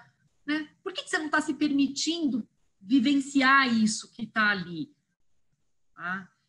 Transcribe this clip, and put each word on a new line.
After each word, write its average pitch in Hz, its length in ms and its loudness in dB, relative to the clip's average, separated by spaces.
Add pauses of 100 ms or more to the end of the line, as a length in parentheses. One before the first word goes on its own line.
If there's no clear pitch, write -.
(460)
né? 302 240 -4 (140)
Por 381 100 -10
que 539 100 -12
que - 60 -18
você 381 80 -2
não 311 120 -6
tá 311 120 0
se 311 120 -2
permitindo 277 920 -2 (320)
vivenciar 269 880 2
isso 220 440 0
que 226 160 -10
tá 220 220 0
ali? 175 440 -6 (1000)
Tá? 180 340 -10 (180)